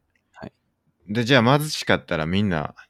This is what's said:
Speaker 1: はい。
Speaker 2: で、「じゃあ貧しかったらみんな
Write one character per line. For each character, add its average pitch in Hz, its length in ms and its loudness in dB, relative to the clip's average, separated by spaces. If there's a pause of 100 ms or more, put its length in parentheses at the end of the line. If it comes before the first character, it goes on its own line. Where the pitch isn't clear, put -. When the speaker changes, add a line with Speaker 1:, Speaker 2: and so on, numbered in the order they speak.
(300)
Speaker 1:
は - 160 -18
い。 - 60 -20 (540)
Speaker 2:
で、 107 160 -4
「じ 131 120 2
ゃ 117 100 6
あ 139 140 4
貧 151 100 -6
し - 160 -8
か 98 100 2
っ - 100 -8
た 85 120 -6
ら 78 80 -2
み 92 160 -2
ん 101 80 -2
な 78 240 -4 (160)